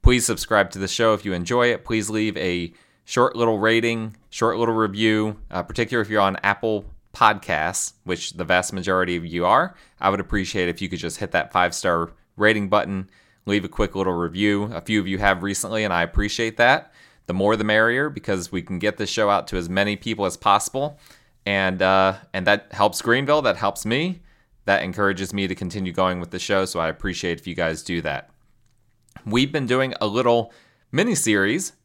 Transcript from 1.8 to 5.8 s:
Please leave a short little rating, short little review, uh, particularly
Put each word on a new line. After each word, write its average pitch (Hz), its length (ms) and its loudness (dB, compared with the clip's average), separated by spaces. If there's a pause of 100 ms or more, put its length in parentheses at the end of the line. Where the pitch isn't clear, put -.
Please 110 280 -2
leave 107 260 -2
a 87 340 -2 (360)
short - 300 2
little 113 220 2
rating, 113 560 0 (140)
short 113 300 -2
little 117 160 0
review, 107 640 0 (100)
uh, 90 120 -4
particularly 117 440 -2